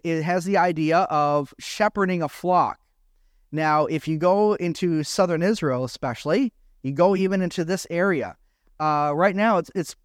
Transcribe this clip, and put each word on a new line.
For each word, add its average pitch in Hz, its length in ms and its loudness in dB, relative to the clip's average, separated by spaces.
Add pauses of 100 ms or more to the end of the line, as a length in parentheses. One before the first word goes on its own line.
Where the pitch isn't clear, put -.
it 165 180 -2
has 175 220 -2
the 190 140 0
idea 165 420 2 (100)
of 147 480 0
shepherding 190 640 -2
a 143 60 -4
flock. 175 500 0 (720)
Now, 151 360 2
if 156 200 -4
you 160 120 -2
go 202 360 2
into 170 500 -2
southern 175 380 0
Israel 151 420 0
especially, 151 680 -2 (300)
you 135 100 -6
go 180 240 4
even 190 240 0
into 175 240 -2
this 180 240 -4
area, 170 480 -2 (420)
uh, 147 360 0
right 180 200 2
now 208 220 2
it's, 165 180 -2
it's - 300 -6